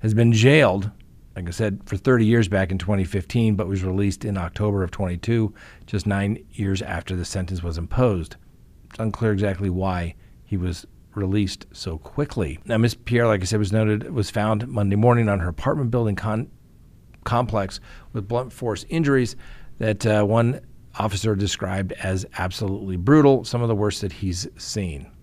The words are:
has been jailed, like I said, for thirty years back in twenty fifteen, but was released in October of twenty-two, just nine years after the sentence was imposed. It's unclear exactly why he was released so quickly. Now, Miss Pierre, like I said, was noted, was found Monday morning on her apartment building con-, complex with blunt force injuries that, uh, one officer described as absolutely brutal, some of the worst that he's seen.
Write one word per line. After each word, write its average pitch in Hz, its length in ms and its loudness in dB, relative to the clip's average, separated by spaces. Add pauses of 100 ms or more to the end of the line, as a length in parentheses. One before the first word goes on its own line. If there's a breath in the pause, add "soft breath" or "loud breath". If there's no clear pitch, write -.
has 110 140 0
been 117 180 6
jailed, 110 580 6 (440)
like 87 140 -8
I - 20 -6
said, 104 360 -2
for 101 100 -4
thirty 117 300 4
years 113 200 6
back 95 240 0
in 92 80 -2
twenty 98 260 0
fifteen, 107 520 0
but 90 120 -2
was 98 140 -2
released 95 420 0
in 101 120 -2
October 98 460 -2
of 87 80 -2
twenty-two, 101 640 -2 (340 loud breath)
just 101 200 -4
nine 101 460 -2
years 98 300 -2
after - 340 -6
the 87 80 -4
sentence 92 380 -6
was 85 160 -6
imposed. 90 580 0 (540)
It's - 80 -20
unclear 110 340 0
exactly 98 380 -2
why 90 440 -4 (300 soft breath)
he 104 120 -6
was 87 300 -4 (280)
released 98 580 -2
so 82 260 -10
quickly. 110 680 -4
Now, 113 140 0
Miss 117 160 4
Pierre, 120 320 0
like 107 140 4
I 92 40 -4
said, 104 140 -2
was 101 140 0
noted, 107 400 0
was 117 180 -2
found 110 380 0
Monday 101 280 0
morning 117 320 6
on 101 120 2
her 87 80 -2
apartment 135 420 -2
building 113 260 0
con-, 92 340 -4 (720)
complex 113 560 -2 (320 loud breath)
with 104 140 -6
blunt 120 260 -4
force 110 360 -6
injuries 139 480 2 (420 loud breath)
that, 107 280 -2
uh, 107 180 4
one 117 360 2 (380)
officer 104 380 0
described 95 560 -4 (100)
as 92 240 -2 (120)
absolutely 95 580 -4
brutal, 135 480 6
some 120 180 -2
of 117 60 0
the 113 80 2
worst 104 240 -2
that 98 120 -6
he's 92 440 -6
seen. 82 500 -8 (160)